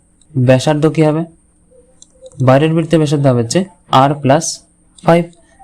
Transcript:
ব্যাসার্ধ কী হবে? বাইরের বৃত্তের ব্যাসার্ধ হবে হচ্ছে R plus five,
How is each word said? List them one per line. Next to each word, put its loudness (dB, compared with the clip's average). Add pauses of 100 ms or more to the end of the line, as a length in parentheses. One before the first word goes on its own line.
(480)
ব্যাসার্ধ 0 (120)
কী 0
হবে? -2 (1200)
বাইরের 2
বৃত্তের 0
ব্যাসার্ধ -2
হবে 0
হচ্ছে -4 (500)
R -2 (100)
plus 0 (600)
five, 2 (360)